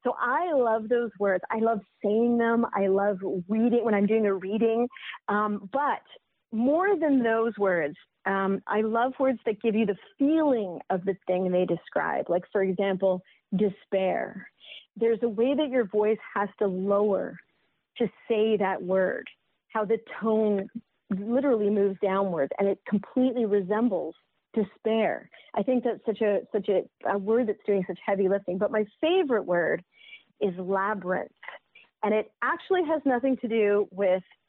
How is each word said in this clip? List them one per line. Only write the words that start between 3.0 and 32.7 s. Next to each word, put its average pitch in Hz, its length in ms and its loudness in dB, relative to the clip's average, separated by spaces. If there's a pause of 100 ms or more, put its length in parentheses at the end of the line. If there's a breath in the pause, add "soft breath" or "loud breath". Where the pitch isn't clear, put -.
reading 220 380 2
when 214 100 2
I'm 202 100 4
doing 220 200 2
a 202 80 2
reading. 220 540 0 (420 loud breath)
Um, 208 420 -2
but 269 300 -2 (500)
more 302 480 2
than 277 240 4
those 226 340 2
words, 180 380 0 (300)
um, 196 420 0
I 214 140 0
love 233 360 0
words 262 280 0
that 220 160 -4
give 226 120 0
you 220 120 2
the 190 100 0 (240)
feeling 277 600 2 (100)
of 190 160 -2
the 190 100 0 (100)
thing 185 240 0
they 180 160 2
describe. 160 640 -4
Like, 180 220 0
for 202 100 0
example, 190 600 0 (340 soft breath)
despair. 190 920 -2 (480 loud breath)
There's 226 260 0
a 240 60 0
way 233 260 0
that 294 140 0
your 247 160 0
voice 214 340 0 (160)
has 202 140 -2 (100)
to 208 80 2
lower 190 720 0 (580)
to 226 100 0 (200)
say 220 300 2
that 190 240 -2
word, 185 460 -2 (420)
how 214 160 -4
the 214 140 0 (220)
tone 214 460 0 (420)
literally 220 600 0
moves 196 320 2
downwards, 190 580 0
and 196 80 2
it 196 120 -2 (100)
completely 247 560 0
resembles 202 680 0 (400)
despair. 214 760 -2 (240 loud breath)
I 202 100 -2
think 254 200 2
that's 240 220 -4
such 214 160 -2
a, 208 180 2 (120)
such 202 180 -2
a, 190 120 2 (260)
a 202 100 -2
word 220 300 0
that's 208 180 -4
doing 196 200 0
such 180 180 -10
heavy 196 260 0
lifting. 196 280 -2
But 202 140 -2
my 214 140 0 (160)
favorite 320 420 2
word 175 400 0 (560 loud breath)
is 196 180 -2
labyrinth. 190 720 -4 (720 loud breath)
And 208 100 2
it 214 180 -2 (100)
actually 339 440 0